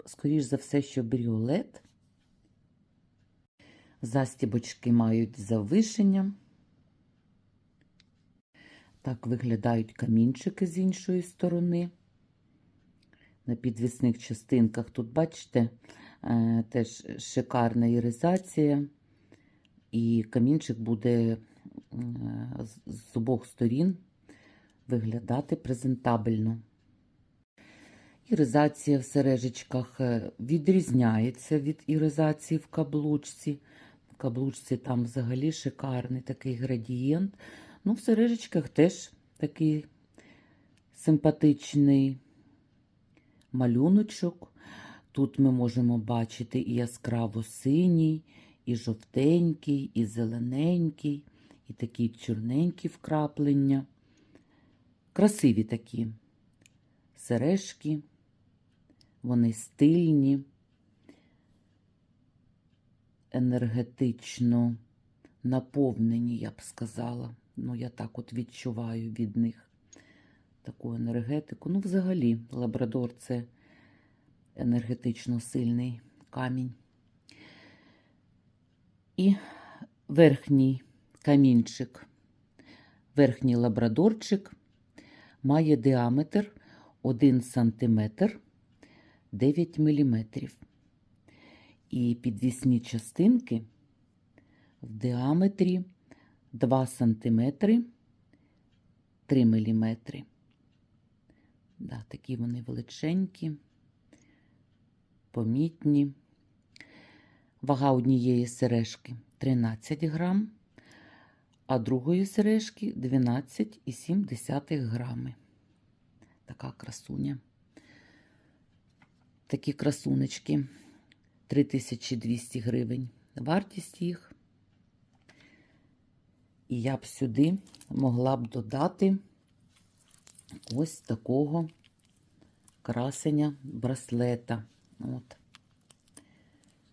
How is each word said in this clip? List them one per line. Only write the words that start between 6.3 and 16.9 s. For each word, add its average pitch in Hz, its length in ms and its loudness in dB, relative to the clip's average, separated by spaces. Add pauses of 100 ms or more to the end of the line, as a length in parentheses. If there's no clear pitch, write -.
Так 127 240 -8
виглядають 117 680 0
камінчики 120 720 2
з 170 120 -4
іншої 185 440 0
сторони. 175 680 -2 (1600)
На 120 100 -4
підвісних 120 640 -2
частинках 113 720 0
тут, 117 220 -8
бачите, 131 580 0 (540)
е, 113 460 2
теж - 360 -4 (120)